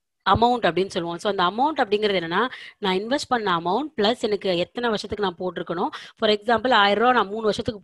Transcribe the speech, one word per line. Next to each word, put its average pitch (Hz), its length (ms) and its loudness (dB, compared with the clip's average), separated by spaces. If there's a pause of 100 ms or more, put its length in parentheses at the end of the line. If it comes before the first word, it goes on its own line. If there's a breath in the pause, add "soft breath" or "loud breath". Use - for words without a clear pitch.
(260)
அமௌண்ட் 220 420 4
அப்படின்னு 180 260 0
சொல்லுவோம். 170 280 -4
So, 220 100 -4
அந்த 196 180 0
அமௌண்ட் 262 320 0
அப்படிங்கிறது 208 380 0
என்னன்னா, 170 200 -2 (440 loud breath)
நான் 185 160 0
இன்வெஸ்ட் 240 340 -4
பண்ண 214 160 0 (100)
அமௌண்ட் 208 380 -2
பிளஸ் 220 300 0
எனக்கு 202 200 -2 (160)
எத்தனை 240 300 -4
வருஷத்துக்கு 208 320 -6
நான் 180 160 -4
போட்டிருக்கணும். 175 500 -6 (280 loud breath)
For 226 140 2
example, 220 460 0
ஆயிரம் 202 220 4
ரூபாய் 247 160 4
நான் 196 160 2
மூணு 220 160 -6
வருஷத்துக்கு 214 340 -4